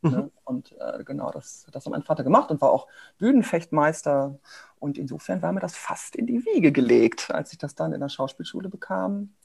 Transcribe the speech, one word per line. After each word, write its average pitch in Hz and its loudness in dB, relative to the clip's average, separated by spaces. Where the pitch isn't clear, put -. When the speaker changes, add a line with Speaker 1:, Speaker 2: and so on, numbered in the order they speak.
Speaker 1:
Mhm. 160 4
Speaker 2:
ne? 277 -2
Und, - -8
äh, - -8
genau, - -6
das, - -14
das - -12
hat - -8
mein 156 -6
Vater 156 -2
gemacht 202 4
und 156 -2
war 135 6
auch - 2
Bühnenfechtmeister. 156 2
Und 143 -4
insofern 160 -6
war 170 0
mir 190 -4
das 180 -6
fast - -10
in 233 -2
die 240 -2
Wiege 233 4
gelegt, 120 4
als - -4
ich - -16
das 143 -8
dann 160 -4
in - -6
der - -4
Schauspielschule 175 -8
bekam. 196 -6